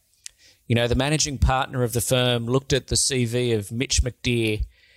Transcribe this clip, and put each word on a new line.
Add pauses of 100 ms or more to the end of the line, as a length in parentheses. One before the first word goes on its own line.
(680)
you
know,
"The
managing
partner
of
the
firm
looked
at
the
C
V
of
Mitch
McDear (320)